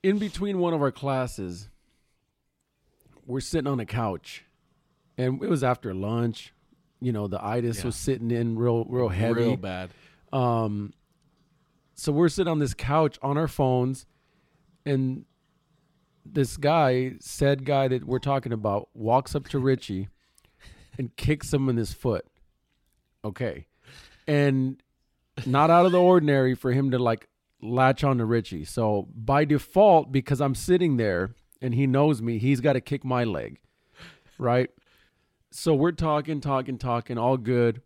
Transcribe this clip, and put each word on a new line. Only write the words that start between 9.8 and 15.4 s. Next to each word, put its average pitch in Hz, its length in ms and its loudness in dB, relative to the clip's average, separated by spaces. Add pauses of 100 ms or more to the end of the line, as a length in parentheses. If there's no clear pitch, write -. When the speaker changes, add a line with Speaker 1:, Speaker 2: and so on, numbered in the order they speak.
Speaker 1:
Um, 113 600 -2 (1000)
so - 180 -4
we're 160 160 4
sitting 175 220 0
on 156 80 0
this 135 160 -2
couch 147 480 0
on 143 160 -2
our 160 100 -2
phones, 131 560 0 (800)
and 131 400 -2 (1040)